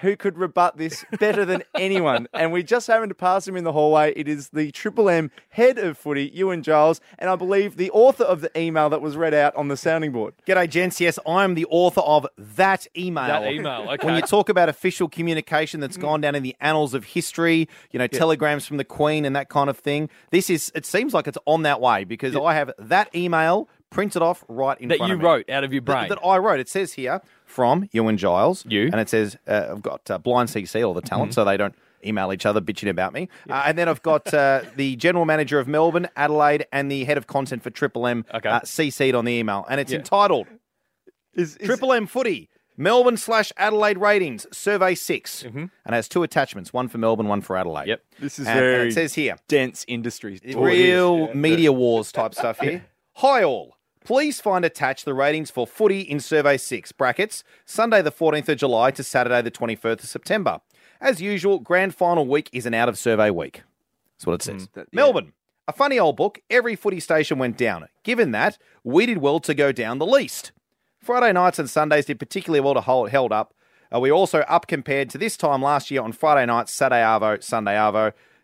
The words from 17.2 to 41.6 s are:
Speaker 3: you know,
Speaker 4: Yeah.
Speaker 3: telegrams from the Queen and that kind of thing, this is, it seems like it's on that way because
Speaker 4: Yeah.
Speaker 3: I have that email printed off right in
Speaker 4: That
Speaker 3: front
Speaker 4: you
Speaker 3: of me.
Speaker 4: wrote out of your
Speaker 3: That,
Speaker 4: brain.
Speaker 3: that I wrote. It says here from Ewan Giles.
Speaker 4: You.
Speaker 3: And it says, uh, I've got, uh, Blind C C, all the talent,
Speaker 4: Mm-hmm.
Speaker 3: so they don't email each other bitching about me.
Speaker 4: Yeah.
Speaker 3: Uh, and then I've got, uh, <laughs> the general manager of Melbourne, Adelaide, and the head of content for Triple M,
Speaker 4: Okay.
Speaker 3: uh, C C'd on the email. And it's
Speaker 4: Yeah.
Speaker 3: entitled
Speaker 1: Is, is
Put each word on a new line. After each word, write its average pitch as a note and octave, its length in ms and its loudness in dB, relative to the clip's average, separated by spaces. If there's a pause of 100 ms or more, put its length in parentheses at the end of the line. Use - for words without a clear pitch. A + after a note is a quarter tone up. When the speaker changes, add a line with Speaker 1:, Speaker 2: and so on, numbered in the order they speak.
Speaker 3:
you B2 80 -6
know, B2 100 0
Speaker 4:
Yeah. C#3+ 80 -2
Speaker 3:
telegrams D3+ 480 -2
from D3 120 -8
the C3+ 60 -6
Queen D3+ 400 -2
and C#3 120 -4
that C#3 120 -6
kind C#3+ 220 0
of C3+ 80 -6
thing, D3 320 -4 (220)
this F3+ 180 2
is, D#3+ 240 -4
it D#3+ 100 -8
seems A3+ 300 -2
like D3+ 140 -2
it's - 180 -8
on D#3+ 160 2
that C#3+ 180 0
way A2+ 220 2
because A#2 320 -6
Speaker 4:
Yeah. C#3 60 -2
Speaker 3:
I D#3+ 140 2
have C#3 220 -2
that E3+ 380 0
email E3+ 540 0 (200)
printed G3 320 -4
off E3+ 280 0
right C3 320 -4
in B2 80 -8
Speaker 4:
That D#3+ 100 2
Speaker 3:
front A#2+ 120 -2
Speaker 4:
you F#3 40 -2
Speaker 3:
of E3 60 -4
me. E3+ 60 2
Speaker 4:
wrote C#3 220 2
out C#3 140 -2
of C3+ 100 -6
your C#3 80 -2
Speaker 3:
That, A#2+ 120 -6
Speaker 4:
brain. A#2 160 -2
Speaker 3:
that G3+ 140 -4
I F#3 160 4
wrote. F#3+ 200 2
It B2+ 100 -6
says F#3+ 260 -6
here C#3 260 -6 (260)
from C#3+ 460 0
Ewan A2+ 260 2
Giles. G2 500 2
Speaker 4:
You. A2 220 2
Speaker 3:
And G#2+ 100 -2
it G#2+ 80 -2
says, G#2+ 380 0
uh, G#2 240 -2
I've G#2 100 -10
got, - 300 -10
uh, F#2+ 80 -4
Blind B2 320 0
C G2+ 160 -6
C, A2+ 160 -4
all G2 100 0
the F2 80 -6
talent, G#2+ 300 -4
Speaker 4:
Mm-hmm. A#2+ 40 -10
Speaker 3:
so A2+ 100 2
they G2+ 120 2
don't G2+ 180 -2 (300)
email G2 280 -4
each F#2 120 -6
other G#2 160 2
bitching G2+ 300 -4
about F#2 240 -2
me. E3+ 140 -8 (180)
Speaker 4:
Yeah. C3+ 140 -6
Speaker 3:
Uh, - 60 -2
and D#3+ 120 0
then E3+ 100 0
I've D3+ 140 -2
got, D#3 320 0
uh, C#3 340 4
<laughs> - 80 -20
the C3+ 200 -4
general E3+ 280 2
manager D3+ 360 2
of B2 80 -4
Melbourne, E3 480 2
Adelaide, D3 560 2
and C#3 180 -2
the C#3 140 -4
head D3 120 0
of B2+ 120 -6
content C3+ 340 -6
for A#2 80 -10
Triple B2 380 -4
M, A#2 260 -2
Speaker 4:
Okay. A2+ 140 -6
Speaker 3:
uh, A#2 160 2
C D3+ 260 -4
C'd C3 240 2
on A#2 100 0
the A#2+ 80 -2
email. G#2+ 380 -2
And C#3 100 -2
it's C3 120 -6
Speaker 4:
Yeah. A#2+ 60 -2
Speaker 3:
entitled G3 500 2 (840)
Speaker 1:
Is, D#3+ 220 -4
is G3+ 100 -10